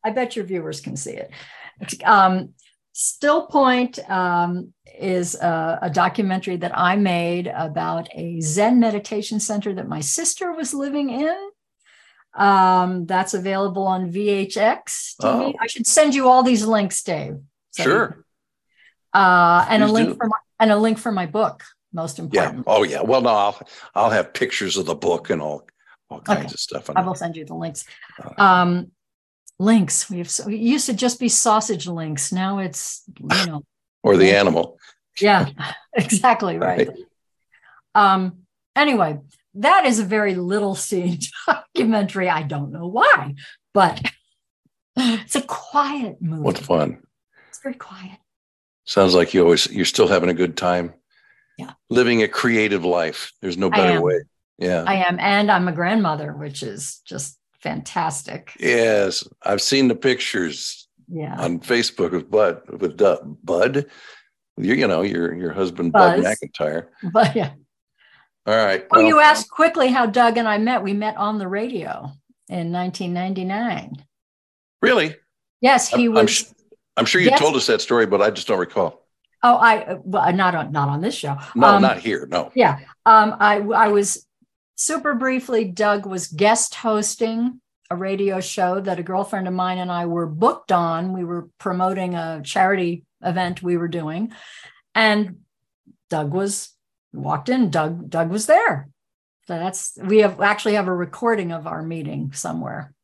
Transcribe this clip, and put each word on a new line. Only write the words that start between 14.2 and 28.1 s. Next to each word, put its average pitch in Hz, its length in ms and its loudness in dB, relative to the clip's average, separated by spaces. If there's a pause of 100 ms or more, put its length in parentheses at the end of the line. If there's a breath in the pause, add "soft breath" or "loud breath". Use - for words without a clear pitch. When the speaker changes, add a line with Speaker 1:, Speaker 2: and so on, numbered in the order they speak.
Speaker 1:
H 196 280 -2
X - 640 -2
T 214 80 0
V. 226 60 2
Speaker 2:
Oh. 262 260 -2
Speaker 1:
I - 80 -2
should 233 200 -6
send 302 280 4
you 262 120 4
all 254 160 8
these 233 220 2
links, 208 380 0
Dave. 147 340 -6 (340)
So - 120 -6
you 135 60 2
Speaker 2:
Sure. 208 180 2
Speaker 1:
can, - 1120 -6
uh, 175 480 6
and 214 140 4
a 214 40 6
Speaker 2:
Please 214 60 4
Speaker 1:
link 226 160 4
Speaker 2:
do. - 60 -6
Speaker 1:
for 226 120 -2
my, 214 100 -2 (220)
and 220 120 6
a 208 60 4
link 220 200 2
for 226 140 -6
my 185 140 -2
book, 202 380 -4 (300)
most 165 240 -8
Speaker 2:
Yeah. 170 80 -12
Speaker 1:
important. - 420 -2
Speaker 2:
Oh, 104 160 4
yeah. 76 180 -4
Well, 123 200 2
no, 120 80 2
I'll, 104 300 2 (360 loud breath)
I'll 110 160 4
have 101 220 0
pictures 95 440 -4
of 90 80 -4
the 82 100 -4
book 85 340 -2
and 80 120 -2
all, 73 260 -10 (420 soft breath)
all 71 120 -16
kinds 202 240 -2
Speaker 1:
Okay. - 80 -14
Speaker 2:
of - 60 -14
stuff - 300 -10
on 147 80 -2
Speaker 1:
I 185 40 2
Speaker 2:
it. 175 40 -2
Speaker 1:
will 185 100 -6
send 170 220 -10
you 151 80 -14
the 165 100 -16
links. 165 300 -10 (380 loud breath)